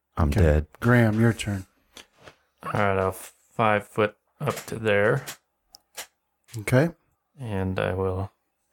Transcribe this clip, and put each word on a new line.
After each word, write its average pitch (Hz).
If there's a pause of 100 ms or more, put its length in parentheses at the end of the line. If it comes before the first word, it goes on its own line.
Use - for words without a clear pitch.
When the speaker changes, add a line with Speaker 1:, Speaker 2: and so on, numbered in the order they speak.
(180)
Speaker 1:
I'm 73
Speaker 2:
Okay. 71
Speaker 1:
dead. 76 (140)
Speaker 2:
Graham, 117
your 117
turn. 98 (960)
Speaker 3:
All -
right, 101
I'll 95
five -
foot - (260)
up 135 (120)
to -
there. 110 (1400)
Speaker 2:
Okay. 131 (500)
Speaker 3:
And 95
I 101
will 95 (420)